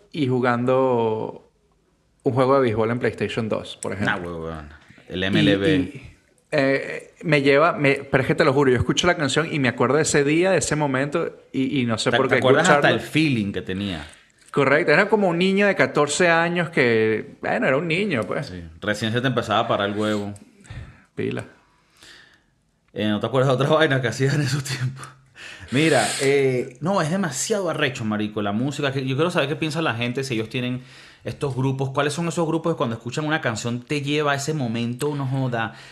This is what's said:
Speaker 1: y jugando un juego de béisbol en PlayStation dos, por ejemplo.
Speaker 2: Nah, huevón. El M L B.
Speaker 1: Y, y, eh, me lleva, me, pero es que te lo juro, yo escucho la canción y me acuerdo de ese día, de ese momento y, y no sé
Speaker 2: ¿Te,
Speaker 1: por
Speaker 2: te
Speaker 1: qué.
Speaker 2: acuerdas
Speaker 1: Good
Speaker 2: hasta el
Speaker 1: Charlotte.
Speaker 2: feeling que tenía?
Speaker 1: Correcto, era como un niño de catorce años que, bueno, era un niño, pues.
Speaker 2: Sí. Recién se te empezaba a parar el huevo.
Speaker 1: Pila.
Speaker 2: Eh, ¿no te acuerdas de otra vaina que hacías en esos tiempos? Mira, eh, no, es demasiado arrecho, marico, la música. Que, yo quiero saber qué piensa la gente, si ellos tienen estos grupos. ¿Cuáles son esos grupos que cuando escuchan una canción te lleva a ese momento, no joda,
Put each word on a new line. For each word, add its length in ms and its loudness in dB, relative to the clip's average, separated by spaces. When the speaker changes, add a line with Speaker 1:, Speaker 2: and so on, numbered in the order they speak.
Speaker 1:
y 160 -2
jugando 1200 0
un 100 0
juego 220 4
de 80 4
béisbol 300 2
en 60 -2
PlayStation 520 -2
dos, 320 -6
por 100 -6
ejemplo. 260 -2
Speaker 2:
Nah, 80 -8
huevón. 560 -10
El 160 -4
M 160 2
L 180 4
B. 180 2
Speaker 1:
Y, 40 2
y, 360 -8
eh, 600 -2
me 200 2
lleva, 320 6
me, 220 2
pero 120 4
es 60 -2
que 60 2
te 120 2
lo 80 4
juro, 160 4
yo 80 4
escucho 280 0
la 100 2
canción 360 -2
y 60 -4
me 100 2
acuerdo 280 2
de 60 2
ese 220 2
día, 280 2
de 60 4
ese 160 -2
momento 600 -2
y, 280 -2
y 40 0
no 140 -2
sé 120 0
Speaker 2:
¿Te, 60 4
Speaker 1:
por 120 2
Speaker 2:
te 80 2
Speaker 1:
qué. 20 4
Speaker 2:
acuerdas 280 4
Speaker 1:
Good 100 6
Speaker 2:
hasta 120 4
el 80 4
Speaker 1:
Charlotte. 160 -8
Speaker 2:
feeling 400 0
que 80 -6
tenía? 460 -6
Speaker 1:
Correcto, 400 4
era 180 4
como 180 2
un 80 0
niño 300 4
de 80 2
catorce 560 2
años 400 2
que, 720 2
bueno, 240 -2
era 100 2
un 120 -2
niño, 340 -2
pues. 240 -6
Speaker 2:
Sí. 180 -12
Recién 320 -2
se 80 0
te 60 0
empezaba 340 0
a 80 -2
parar 220 0
el 80 -4
huevo. 340 -2
Speaker 1:
Pila. 300 -6
Speaker 2:
Eh, 140 -2
¿no 120 0
te 60 -2
acuerdas 220 2
de 60 2
otra 120 4
vaina 240 4
que 80 0
hacías 260 0
en 80 0
esos 220 -2
tiempos? 420 -6
Mira, 340 4
eh, 580 2
no, 220 0
es 80 -2
demasiado 600 -2
arrecho, 340 -2
marico, 380 -2
la 100 -2
música. 400 -2
Que, 140 -4
yo 100 -2
quiero 140 0
saber 180 0
qué 80 -4
piensa 260 -4
la 120 -2
gente, 300 -4
si 100 -4
ellos 160 -4
tienen 320 -6
estos 300 -6
grupos. 360 -2
¿Cuáles 220 -2
son 160 -4
esos 180 -2
grupos 280 -2
que 20 -14
cuando 200 -4
escuchan 280 -8
una 160 -2
canción 400 -4
te 220 -4
lleva 300 0
a 20 0
ese 180 -4
momento, 600 -4
no 120 -4
joda, 460 -2